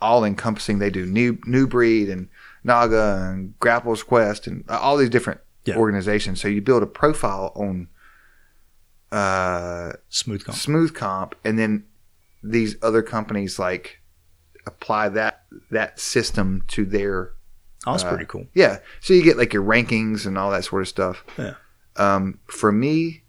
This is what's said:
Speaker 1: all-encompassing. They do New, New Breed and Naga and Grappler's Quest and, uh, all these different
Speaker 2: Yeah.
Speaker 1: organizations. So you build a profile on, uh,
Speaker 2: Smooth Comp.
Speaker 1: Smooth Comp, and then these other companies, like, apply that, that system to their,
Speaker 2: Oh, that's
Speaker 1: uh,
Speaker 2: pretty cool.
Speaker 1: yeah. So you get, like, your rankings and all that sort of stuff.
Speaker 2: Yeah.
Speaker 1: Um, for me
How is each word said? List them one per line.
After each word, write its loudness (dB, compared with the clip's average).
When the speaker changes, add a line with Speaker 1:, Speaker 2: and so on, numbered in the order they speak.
Speaker 1:
all-encompassing. 0
They 0
do -4
New, 0
New 2
Breed 4
and -8
Naga 2
and -8
Grappler's 0
Quest 2
and, -10
uh, -4
all 2
these 6
different 0
Speaker 2:
Yeah. -2
Speaker 1:
organizations. 0
So -4
you 0
build 4
a -4
profile -2
on, -6
uh, -2
Speaker 2:
Smooth -6
Comp. -10
Speaker 1:
Smooth 0
Comp, -6
and 0
then 0
these -2
other 2
companies, -4
like, -6
apply -2
that, -4
that -4
system -2
to -2
their, -2
Speaker 2:
Oh, -2
that's -4
Speaker 1:
uh, -4
Speaker 2:
pretty -6
cool. -12
Speaker 1:
yeah. 4
So 2
you 8
get, 8
like, 2
your 2
rankings 0
and -4
all 0
that -2
sort -2
of -6
stuff. -4
Speaker 2:
Yeah. -8
Speaker 1:
Um, 0
for 0
me 0